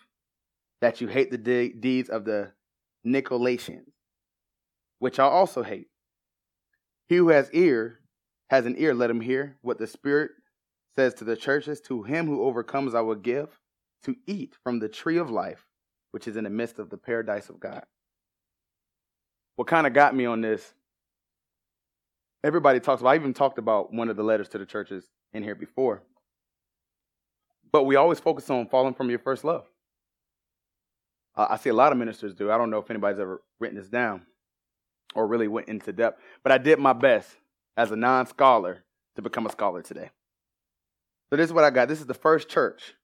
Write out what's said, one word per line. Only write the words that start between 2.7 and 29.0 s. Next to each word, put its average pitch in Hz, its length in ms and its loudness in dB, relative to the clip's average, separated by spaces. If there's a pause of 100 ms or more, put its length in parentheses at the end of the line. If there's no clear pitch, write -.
Nicolaitans, 127 840 -4 (1080)
which 123 200 -2
I 135 60 8
also 143 380 4
hate. 101 260 -10 (1200)
He 170 80 2
who 175 120 6
has 147 240 4
ear, 123 500 2 (480)
has 131 160 4
an 123 100 -4
ear, 151 160 2
let 120 180 0
him 117 120 -2
hear 131 400 -4
what 117 160 -6
the 113 80 -8
Spirit 143 460 -2 (640)
says 131 200 2
to - 100 -16
the 113 120 -2
churches. 143 460 -4
To 120 200 -8
him 156 240 -4
who 143 160 -2
overcomes, 127 520 -4
I 117 60 2
will 113 140 -2
give 120 440 -6 (440)
to 131 120 -6 (120)
eat 196 360 -10
from 123 180 -4
the 107 100 -6
tree 165 260 -4
of 170 140 -2
life, 92 340 -8 (460)
which - 160 -14
is 107 100 -10
in 110 80 -6
the 101 60 -8
midst 117 280 -6
of 107 120 -14
the 101 80 -16
paradise 113 500 -6
of 87 120 -20
God." - 260 -14 (1700)
What 123 120 -6
kinda 160 220 2
got 139 240 6
me 131 100 0
on 117 160 -2
this, 110 340 -4 (1700)
everybody 143 360 4
talks 131 200 0
about, 123 100 4
I 147 60 6
even 143 180 -4
talked 135 240 0
about 107 340 0
one 117 160 -4
of 107 80 -4
the 104 80 -4
letters 107 260 0
to 107 80 -10
the 95 80 -10
churches 98 440 -12 (220)
in 107 100 -10
here 104 120 -10
before, 123 480 -4 (1700)
but 147 120 4
we 139 120 4
always 160 240 4
focus 143 300 -4
on 123 180 -2
falling 131 260 0
from 127 160 -4